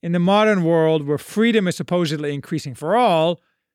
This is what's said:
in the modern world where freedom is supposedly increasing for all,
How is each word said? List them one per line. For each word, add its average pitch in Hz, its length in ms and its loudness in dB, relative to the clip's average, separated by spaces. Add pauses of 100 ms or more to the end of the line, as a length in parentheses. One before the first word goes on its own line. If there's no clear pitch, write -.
in 170 80 -6
the 175 80 0
modern 196 460 2
world 160 420 2
where 147 120 -2
freedom 220 500 0
is 160 80 -4
supposedly 151 580 -4
increasing 139 400 -8
for 165 220 -2
all, 175 440 2 (340)